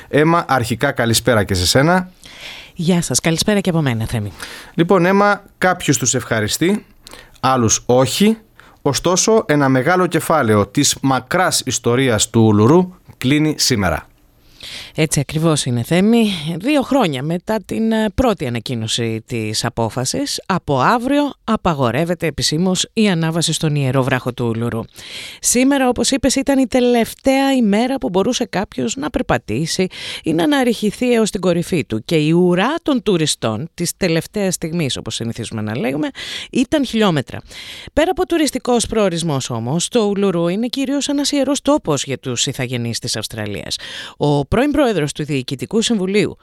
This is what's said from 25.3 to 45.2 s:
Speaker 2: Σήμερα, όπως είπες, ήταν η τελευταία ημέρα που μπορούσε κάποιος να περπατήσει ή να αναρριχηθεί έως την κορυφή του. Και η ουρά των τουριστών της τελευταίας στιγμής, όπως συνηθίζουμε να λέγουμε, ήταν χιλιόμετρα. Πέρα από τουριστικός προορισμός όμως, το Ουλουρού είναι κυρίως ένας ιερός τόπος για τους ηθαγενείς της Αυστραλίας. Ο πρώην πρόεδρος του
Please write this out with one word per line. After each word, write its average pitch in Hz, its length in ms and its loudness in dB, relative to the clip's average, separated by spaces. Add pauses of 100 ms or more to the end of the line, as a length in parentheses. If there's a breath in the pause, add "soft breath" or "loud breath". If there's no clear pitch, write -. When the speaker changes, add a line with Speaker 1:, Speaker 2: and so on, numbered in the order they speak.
Speaker 2:
Σήμερα, 262 480 2
όπως 240 220 0
είπες, 269 240 2
ήταν 277 240 2
η 262 80 4
τελευταία 254 840 2
ημέρα 247 460 2
που 254 100 -6
μπορούσε 196 360 0
κάποιος 220 520 -6
να - 140 -6
περπατήσει 160 760 -2 (360 loud breath)
ή 320 100 -2
να 330 120 2
αναρριχηθεί 247 680 0
έως 226 180 2
την 190 100 -6
κορυφή 170 440 0
του. 110 200 -6
Και 165 120 -2
η 151 140 2
ουρά 180 520 2
των 269 200 0
τουριστών 147 720 -2
της 170 220 -4
τελευταίας 185 580 -2
στιγμής, 160 420 -4
όπως 101 180 -10
συνηθίζουμε 113 480 -8
να 107 160 -4
λέγουμε, 285 300 -2 (420 loud breath)
ήταν 277 360 -2
χιλιόμετρα. 175 520 0 (540 loud breath)
Πέρα 330 180 2
από 359 160 -2
τουριστικός 247 600 0
προορισμός 170 640 -2
όμως, 120 380 -4
το 240 160 2
Ουλουρού 196 440 0
είναι 214 180 -2
κυρίως 269 420 -2
ένας 285 220 -2
ιερός 277 320 0
τόπος 214 420 0
για 131 140 -6
τους 123 280 -4
ηθαγενείς 120 520 -4
της 117 180 -6
Αυστραλίας. 104 600 -8 (400 loud breath)
Ο 143 320 0
πρώην 262 220 2
πρόεδρος 220 420 2
του 151 120 -6